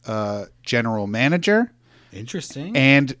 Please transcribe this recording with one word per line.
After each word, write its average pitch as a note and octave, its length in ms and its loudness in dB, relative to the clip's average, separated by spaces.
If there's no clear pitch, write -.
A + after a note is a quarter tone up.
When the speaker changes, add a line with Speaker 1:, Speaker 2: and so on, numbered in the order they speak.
Speaker 1:
uh, G#2 380 -4
general A2+ 440 -2
manager. E3+ 640 2
Speaker 2:
Interesting. C#3+ 640 -10
Speaker 1:
And C#3 460 4